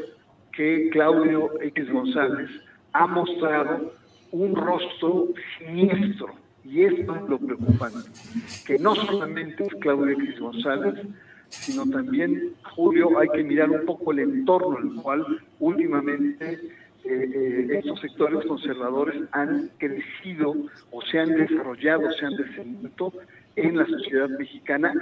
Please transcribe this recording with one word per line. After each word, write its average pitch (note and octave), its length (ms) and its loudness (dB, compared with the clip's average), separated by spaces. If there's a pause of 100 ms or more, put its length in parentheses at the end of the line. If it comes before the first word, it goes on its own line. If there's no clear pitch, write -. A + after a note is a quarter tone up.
(520)
que D#3+ 380 2
Claudio D#3 720 4
X D3 300 -4
González C3 600 0 (420)
ha E3 140 6
mostrado E3 880 0 (360)
un F#3 240 0
rostro F3 720 0 (300)
siniestro, F3 760 0 (300)
y C#3+ 200 4
esto F3 320 2
es G3+ 120 -6
lo C3+ 100 0
preocupante, - 680 -2 (580)
que - 120 0
no G3+ 160 2
solamente D#3+ 720 -4
es - 160 -6
Claudio C#3 400 2
X - 180 -6
González, C#3+ 680 -4 (420)
sino C4+ 420 -6
también, C4 640 -2 (200)
Julio, E3 440 6
hay D#3+ 100 6
que D3+ 160 0
mirar D3 260 4
un D#3 140 2
poco E3+ 280 -2
el C#3 80 2
entorno C#3 580 2
en - 100 -2
el A#2 140 -6
cual C#3+ 240 -2 (320)
últimamente, F#3+ 1000 0 (440)
eh, B2+ 300 0
eh, B2 320 0 (120)
estos G2 220 -4
sectores D3+ 460 0
conservadores C#3 760 -2 (100)
han C#3+ 440 0
crecido D3+ 800 -4 (360)
o A#2+ 120 -12
se - 160 -2
han D#3+ 160 2
desarrollado, D#3 760 2
se D3+ 120 -6
han C#3+ 120 -4
desenvuelto F#3 760 -8 (440)
en E3 200 2
la D#3 100 4
sociedad C3+ 440 0
mexicana C#3+ 720 -2